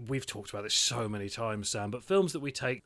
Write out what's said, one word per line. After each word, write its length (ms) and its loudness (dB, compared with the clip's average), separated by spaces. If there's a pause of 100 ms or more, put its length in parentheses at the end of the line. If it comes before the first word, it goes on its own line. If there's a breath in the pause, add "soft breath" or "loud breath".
we've 180 0
talked 240 -8
about 140 -4
this 100 0
so 340 2
many 200 -2
times, 400 -2
Sam, 240 -2
but 100 -6
films 300 4
that 80 -4
we 100 -2
take 360 -2